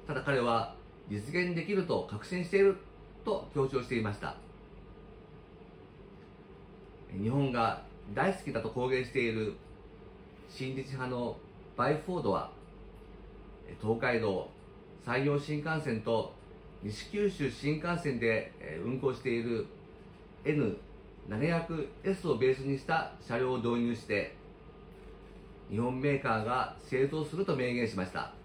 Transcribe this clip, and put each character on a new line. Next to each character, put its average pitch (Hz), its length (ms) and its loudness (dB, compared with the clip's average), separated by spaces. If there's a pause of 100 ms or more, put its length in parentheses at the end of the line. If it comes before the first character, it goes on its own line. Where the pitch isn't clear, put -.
た - 100 -4
だ 131 80 0
彼 139 180 4
は 117 340 4 (340)
実 104 240 -4
現 180 220 2
で 165 80 0
き 196 100 0
る 185 120 4
と 120 260 2
確 101 160 -6
信 180 180 0
し 170 60 -6
て 196 60 4
い 196 40 10
る 196 160 10 (480)
と - 300 0
強 101 140 6
調 - 120 2
し - 80 -8
て 123 80 2
い 110 60 4
ま 101 100 2
し 101 60 -4
た。 69 160 -4 (2750)
日 101 180 0
本 135 220 2
が 117 300 2 (300)
大 180 220 4
好 - 80 -8
き 147 100 -6
だ - 80 0
と 113 80 -4
公 123 200 0
言 127 160 4
し - 80 -8
て 127 80 2
い 117 120 4
る 110 220 0 (960)
親 131 240 -6
日 131 140 -4
派 127 200 -4
の 120 280 -2 (400)
バ 135 160 6
イ 151 120 2
フ 180 120 -2
ォ - 20 0
ー - 60 -2
ド 98 80 6
は、 - 180 0 (1300)
東 113 200 2
海 123 200 4
道、 95 300 0 (560)
山 127 180 2
陽 143 140 4
新 151 200 -2
幹 156 220 0
線 120 200 0
と 113 340 2 (480)
西 104 300 -6
九 208 180 4
州 143 180 0
新 143 280 0
幹 170 240 0
線 131 180 0
で、 113 400 4
え 80 240 -8
ー、 - 20 -4
運 127 140 0
行 127 160 2
し - 80 -8
て 123 80 0
い 117 120 4
る 117 240 0 (760)
エ 156 80 4
ヌ 120 240 4 (520)
七 110 180 2
百 165 420 0 (140)
エ 196 100 2
ス 190 160 0
を 117 80 6
ベ 127 120 6
ー 131 80 6
ス - 20 -10
に 135 180 0
し - 80 -6
た 160 280 2 (140)
車 120 120 0
両 127 160 4
を 123 40 2
導 120 260 4
入 120 100 2
し - 140 -8
て、 104 260 0 (1400)
日 101 80 2
本 127 220 2
メ 143 140 6
ー 135 60 2
カ 123 180 2
ー 107 60 2
が 127 360 2
製 131 260 4
造 151 180 0
す 156 120 -4
る 196 80 2
と 156 120 4
明 123 160 2
言 120 160 2
し - 80 -2
ま 92 80 2
し - 80 -6
た。 67 200 -4 (120)